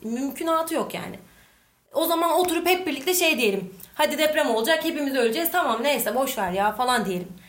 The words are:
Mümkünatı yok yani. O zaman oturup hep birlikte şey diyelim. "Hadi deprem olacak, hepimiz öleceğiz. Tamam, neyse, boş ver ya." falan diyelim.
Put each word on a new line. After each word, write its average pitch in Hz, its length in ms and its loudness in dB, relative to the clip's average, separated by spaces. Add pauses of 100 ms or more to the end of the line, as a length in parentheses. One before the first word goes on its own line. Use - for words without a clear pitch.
Mümkünatı 320 680 -2
yok 214 200 -4
yani. - 260 -10 (760)
O 311 120 2
zaman 330 260 2
oturup 339 360 2
hep 370 200 2
birlikte 311 260 -2
şey 320 240 2
diyelim. 190 360 0 (220)
"Hadi 294 220 2
deprem 302 320 2
olacak, 277 360 2
hepimiz 285 300 -2
öleceğiz. 262 360 0
Tamam, 262 320 0
neyse, 262 320 0
boş 262 220 0
ver 190 140 -2
ya." 196 240 2
falan 247 300 0
diyelim. 180 220 -4 (220)